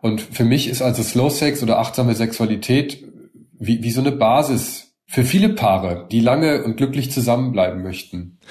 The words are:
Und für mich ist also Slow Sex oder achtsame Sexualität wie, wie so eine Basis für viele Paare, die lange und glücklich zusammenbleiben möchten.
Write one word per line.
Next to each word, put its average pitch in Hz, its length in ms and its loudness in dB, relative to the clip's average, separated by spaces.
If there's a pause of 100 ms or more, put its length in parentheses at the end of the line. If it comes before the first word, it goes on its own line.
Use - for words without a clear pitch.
Und 107 200 -2
für - 240 -2
mich 117 240 2
ist 127 140 -4
also 120 200 0
Slow 127 280 0
Sex 147 320 -2
oder 113 160 2
achtsame 117 360 0
Sexualität 113 880 -2 (540)
wie, 113 240 -2
wie 117 80 -2
so 120 100 -2
eine 135 120 2
Basis 117 760 0 (180)
für - 180 0
viele 190 260 4
Paare, 95 600 0
die 113 100 2
lange 143 440 2
und 113 140 -4
glücklich 131 340 -2
zusammenbleiben 117 720 0
möchten. 90 560 -12 (120)